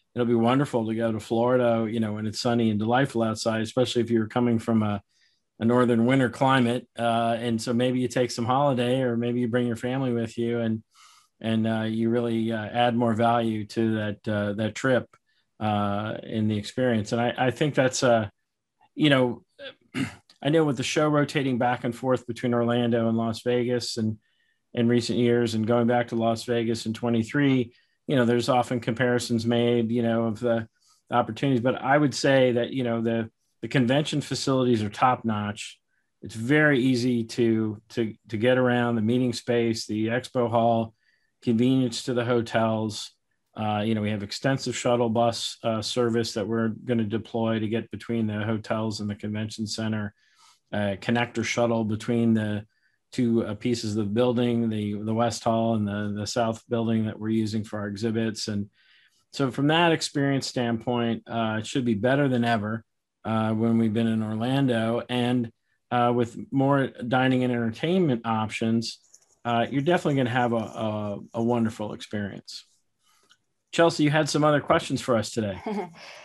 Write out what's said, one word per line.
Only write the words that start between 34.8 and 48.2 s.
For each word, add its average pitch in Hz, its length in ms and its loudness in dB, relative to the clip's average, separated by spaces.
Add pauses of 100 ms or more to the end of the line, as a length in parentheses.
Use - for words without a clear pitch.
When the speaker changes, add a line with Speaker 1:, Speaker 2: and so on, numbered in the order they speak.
Speaker 1:
are 101 40 -2
top 127 360 0
notch. 104 520 -4 (460)
It's 104 140 -12
very 143 420 4
easy 123 460 2
to, 110 640 0
to, 110 260 -4 (140)
to 110 80 -8
get 127 220 2
around, 123 360 2
the 113 80 0
meeting 123 300 0
space, 117 560 -2
the 107 180 -2
expo 120 420 -2
hall, 113 460 2 (480)
convenience 123 640 0
to 127 100 -4
the 120 100 0
hotels. 113 840 0 (460)
Uh, 107 280 -2
you 113 120 0
know, 107 60 -2
we 104 80 0
have 104 120 -4
extensive 127 540 -4
shuttle 120 340 2
bus, 117 540 0
uh, 110 180 -2
service 117 520 0
that 101 120 -2
we're 113 220 0
gonna 113 340 -2
deploy 113 560 -2
to 107 80 -2
get 113 240 -4
between 110 380 -4